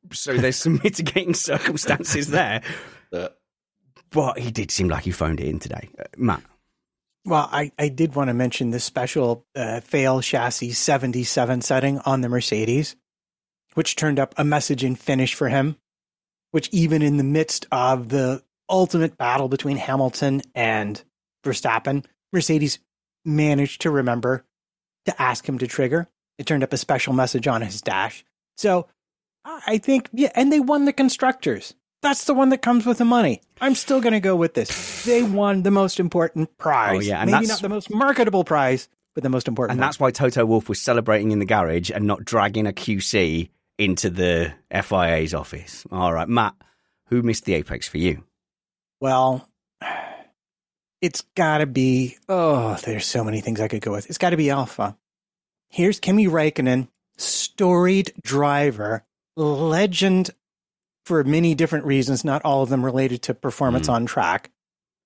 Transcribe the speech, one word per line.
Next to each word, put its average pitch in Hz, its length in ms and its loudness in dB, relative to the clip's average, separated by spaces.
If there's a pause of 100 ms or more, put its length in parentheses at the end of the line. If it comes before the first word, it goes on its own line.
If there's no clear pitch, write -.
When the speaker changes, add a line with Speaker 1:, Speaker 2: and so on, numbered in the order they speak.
(120)
Speaker 1:
So 131 240 -4
there's 123 200 2
some 160 240 2
<laughs> - 40 -8
mitigating 180 500 0
circumstances - 920 -2
there. 143 320 0 (520)
Speaker 2:
Yeah. 90 160 -8 (840)
Speaker 1:
But 135 300 0
he 120 100 -6
did 110 220 -6
seem 92 160 0
like 76 160 -2
he 90 80 -4
phoned 80 260 -2
it 65 80 -6
in 82 140 -4
today. - 360 -12
Uh, - 80 -14 (120)
Matt? 113 260 -2 (840)
Speaker 3:
Well, 156 280 0
I, 147 260 -4
I 147 100 0
did 139 280 -2
wanna 131 180 0
mention 120 360 0
the 117 100 -4
special, 123 760 -2
uh, 117 260 -4
fail 131 420 0
chassis 120 500 -2
seventy-seven 127 880 0
setting 135 400 0
on 135 220 0
the 120 80 -2
Mercedes, 120 680 -2 (800)
which 160 200 -2
turned 147 240 0
up 135 200 -2
a 147 60 0
message 147 380 0
in 127 140 -2
Finnish 131 380 0
for 135 160 -2
him, 139 260 0 (720)
which 156 220 -2
even 160 300 2
in 147 160 2
the 139 40 2
midst 156 480 -2
of 127 380 0
the 131 340 -2 (260)
ultimate 175 500 2
battle 127 300 0
between 139 280 -2
Hamilton 135 640 0 (140)
and 110 500 -4 (400)
Verstappen, 131 600 -2 (280)
Mercedes 156 460 0 (480)
managed 147 560 0
to 165 80 2
remember 127 540 0 (600)
to - 180 -4
ask - 240 0
him 135 120 -4
to 127 80 -2
trigger. 143 420 -2 (300)
It 143 80 -8
turned 143 160 0
up 131 100 -2
a 131 60 -2
special 135 340 -2
message 127 360 0
on 113 140 0
his 104 200 -10
dash. 95 420 -4 (320)
So 180 300 0 (580)
I 277 340 -4
think, 262 340 0
yeah, 262 240 2
and 269 160 4
they 302 80 4
won 285 260 2
the 277 80 2
Constructors. 254 800 0 (260)
That's 285 260 0
the 285 80 2
one 262 160 6
that 262 120 2
comes 240 240 2
with 247 120 2
the 240 60 2
money. 233 380 4 (180)
I'm 262 140 2
still 262 260 2
gonna 220 200 2
go 190 160 2
with 170 180 2
this. - 500 -4
They 240 200 4
won 202 400 2
the 196 80 2
most 196 280 2
important 165 580 0
prize. 113 380 2
Speaker 1:
Oh, 95 40 0
yeah, 101 200 -2
and 110 100 2
Speaker 3:
Maybe - 160 2
Speaker 1:
that's 220 140 -2
Speaker 3:
not 202 80 -4
the 208 60 -4
most 208 180 -8
marketable 220 520 2
prize, 131 440 0 (260)
but 143 100 -6
the 135 40 0
most 127 200 0
important 120 240 -2
Speaker 1:
And 127 80 0
Speaker 3:
one. 131 80 4
Speaker 1:
that's 147 120 -6
why 131 120 2
Toto 127 340 2
Wolff 113 220 2
was 101 120 -4
celebrating 110 520 2
in 104 80 2
the 101 40 0
garage 90 460 0
and 104 160 -2
not 104 180 -2
dragging 104 440 0
a 98 40 -4
Q 98 280 -4
C 85 500 0 (280)
into 98 320 0
the 87 420 0 (180)
F 98 220 -4
I 85 220 2
A's 80 200 -2
office. - 560 -12
All 90 220 0
right, 80 160 -4
Matt, 113 260 0 (540)
who 120 140 0
missed 117 240 -2
the 92 80 0
apex 76 340 -6
for 78 100 -6
you? 82 240 0 (800)
Speaker 3:
Well, 131 480 0 (1500)
it's 175 220 -4 (140)
gotta 156 300 2
be, 131 500 0 (120)
oh, 143 560 0
there's 107 220 -4
so 117 180 -2
many 107 160 -4
things 110 200 -4
I 107 80 0
could 107 140 -6
go 110 100 -4
with. 101 140 -6
It's - 120 -10
gotta 175 180 2
be 147 140 2
Alpha. 120 460 -4 (720)
Here's 190 300 0
Kimi 202 280 2
Räikkönen, 147 600 2 (280)
storied 185 960 2 (100)
driver, 139 840 0 (320)
legend 170 920 2 (760)
for 160 200 2
many 160 300 4
different 156 320 0
reasons, 135 380 0
not 147 200 0
all 139 180 2
of 123 60 0
them 127 160 0
related 131 380 -2
to 131 120 -4
performance 127 540 0
Speaker 1:
Mm. 127 40 2
Speaker 3:
on 117 140 0
track, 95 440 -2 (560)